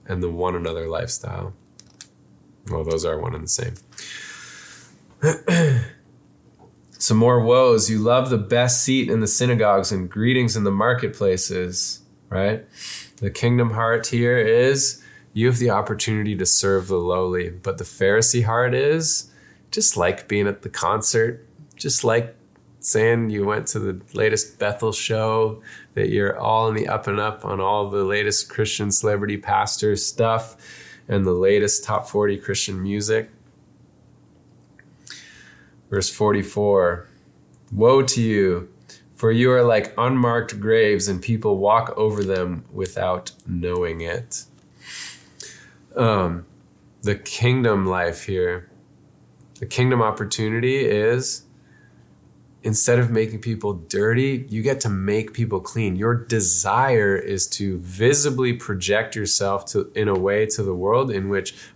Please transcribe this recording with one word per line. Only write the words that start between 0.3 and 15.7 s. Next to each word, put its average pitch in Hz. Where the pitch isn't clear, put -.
another 82
lifestyle. 90
Well, 80
those 82
are 80
one 82
and 80
the 80
same. -
<clears throat> 156
Some 107
more 123
woes. 117
"You 110
love 127
the 113
best 120
seat 131
in 113
the 107
synagogues 107
and 92
greetings 117
in 107
the 101
marketplaces," 95
right? 101
The 101
kingdom 120
heart 113
here 120
is 123
you 110
have 123
the 117
opportunity 104